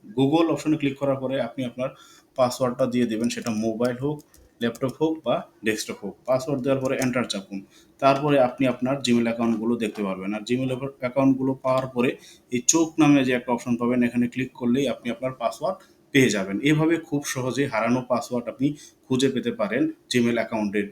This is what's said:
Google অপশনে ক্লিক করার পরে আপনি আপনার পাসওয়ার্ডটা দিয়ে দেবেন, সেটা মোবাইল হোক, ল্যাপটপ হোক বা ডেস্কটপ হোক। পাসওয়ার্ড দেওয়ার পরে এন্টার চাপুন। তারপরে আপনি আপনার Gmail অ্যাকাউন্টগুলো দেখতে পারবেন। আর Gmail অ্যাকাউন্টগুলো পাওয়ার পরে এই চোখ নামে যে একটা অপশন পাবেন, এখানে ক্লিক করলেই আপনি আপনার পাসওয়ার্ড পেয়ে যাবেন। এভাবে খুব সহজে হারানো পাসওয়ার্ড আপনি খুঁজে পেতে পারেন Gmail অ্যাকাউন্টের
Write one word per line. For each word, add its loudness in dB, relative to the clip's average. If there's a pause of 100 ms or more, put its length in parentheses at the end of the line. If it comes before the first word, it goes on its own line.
(180)
Google 4
অপশনে 0
ক্লিক -2
করার 0
পরে -4 (120)
আপনি -10
আপনার -6 (480)
পাসওয়ার্ডটা 0
দিয়ে 4
দেবেন, -2
সেটা -6 (160)
মোবাইল -2
হোক, -2 (440)
ল্যাপটপ -2
হোক 2 (120)
বা 2 (300)
ডেস্কটপ -2
হোক। -8 (140)
পাসওয়ার্ড 0
দেওয়ার 0
পরে 0
এন্টার 0
চাপুন। -8 (420)
তারপরে 4 (100)
আপনি -2 (100)
আপনার -2 (100)
Gmail 4
অ্যাকাউন্টগুলো 0 (100)
দেখতে -4
পারবেন। -6
আর -8
Gmail 0 (340)
অ্যাকাউন্টগুলো 2 (140)
পাওয়ার 2 (100)
পরে 2 (460)
এই 0 (100)
চোখ 4 (140)
নামে 8
যে 2
একটা -8
অপশন -4
পাবেন, 2
এখানে 0
ক্লিক -4
করলেই 2
আপনি -8
আপনার -6
পাসওয়ার্ড -4 (360)
পেয়ে 6
যাবেন। -2 (120)
এভাবে 4 (120)
খুব -4 (120)
সহজে -2 (100)
হারানো 2 (100)
পাসওয়ার্ড -2
আপনি -2 (380)
খুঁজে 2
পেতে -2
পারেন 0 (280)
Gmail 2
অ্যাকাউন্টের -2